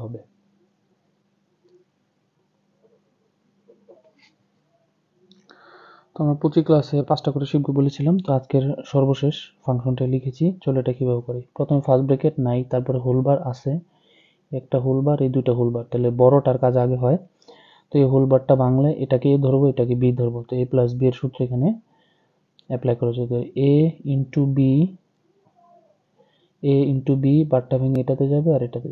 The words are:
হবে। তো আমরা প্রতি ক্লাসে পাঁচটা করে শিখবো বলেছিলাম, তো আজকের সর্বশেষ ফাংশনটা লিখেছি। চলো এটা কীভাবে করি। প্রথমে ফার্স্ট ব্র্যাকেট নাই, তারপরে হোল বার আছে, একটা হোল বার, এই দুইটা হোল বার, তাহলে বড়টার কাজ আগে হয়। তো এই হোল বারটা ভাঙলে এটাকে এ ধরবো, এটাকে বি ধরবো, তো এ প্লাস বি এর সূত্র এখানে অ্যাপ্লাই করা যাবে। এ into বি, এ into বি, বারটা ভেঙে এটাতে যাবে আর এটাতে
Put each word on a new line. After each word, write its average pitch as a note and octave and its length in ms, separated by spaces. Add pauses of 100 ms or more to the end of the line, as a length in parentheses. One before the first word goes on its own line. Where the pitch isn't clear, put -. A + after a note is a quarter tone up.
হবে। A#2 180 (4000)
তো - 100
আমরা D3 200
প্রতি D#3+ 240
ক্লাসে D3 300 (120)
পাঁচটা D3+ 260
করে C#3 160
শিখবো C#3+ 280
বলেছিলাম, C#3 360 (100)
তো - 40 (100)
আজকের C3 260 (280)
সর্বশেষ C#3 420 (300)
ফাংশনটা B2+ 400 (100)
লিখেছি। C3 300 (180)
চলো C3+ 200
এটা B2+ 160
কীভাবে B2 300
করি। B2 120 (160)
প্রথমে C#3+ 300
ফার্স্ট C3 220
ব্র্যাকেট C#3+ 260 (120)
নাই, B2 120 (140)
তারপরে B2+ 340
হোল B2+ 200
বার C#3 120 (120)
আছে, C#3 220 (800)
একটা C3+ 320
হোল C3 220
বার, D3 180
এই C3 100
দুইটা B2+ 240
হোল A#2+ 160
বার, A#2+ 160
তাহলে B2 180 (120)
বড়টার B2+ 440
কাজ B2+ 100 (100)
আগে B2+ 180
হয়। C3 160 (720)
তো - 140
এই C3+ 100
হোল C3+ 180
বারটা C3 320
ভাঙলে C3 280 (140)
এটাকে C3+ 300
এ - 20 (100)
ধরবো, C3+ 260
এটাকে B2 300
বি B2 60 (120)
ধরবো, A#2+ 180 (100)
তো - 40 (100)
এ - 80
প্লাস B2 180 (100)
বি C3 120
এর B2 100
সূত্র C3 260
এখানে B2 220 (1040)
অ্যাপ্লাই B2 300
করা A#2+ 180
যাবে। B2 200 (320)
এ - 20 (420)
into C#3 280 (140)
বি, C3+ 160 (1900)
এ C#3 140 (160)
into C3+ 200 (100)
বি, C#3 120 (180)
বারটা B2+ 280
ভেঙে C3 240
এটাতে C3+ 280
যাবে D3 240
আর B2 120
এটাতে A#2+ 240